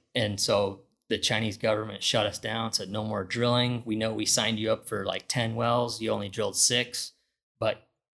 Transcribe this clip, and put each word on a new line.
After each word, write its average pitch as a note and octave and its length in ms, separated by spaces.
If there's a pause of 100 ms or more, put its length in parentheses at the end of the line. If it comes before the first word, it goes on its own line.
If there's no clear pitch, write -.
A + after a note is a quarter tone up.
(160)
And G#2 240
so G2+ 420 (280)
the G#2+ 100
Chinese A2 380
government G#2+ 440
shut A2 240
us G2+ 140
down, A2+ 340
said, F#2+ 160
"No G#2+ 140
more G#2 220
drilling. A#2+ 600
We A2 100
know A2 180
we G#2+ 120
signed A2 340
you A2 120
up - 160
for, G2+ 180
like, F#2+ 220
ten A2+ 280
wells. A#2 460
You A2 100
only G2+ 180
drilled G2+ 280
six, - 540 (480)
but A2 260 (340)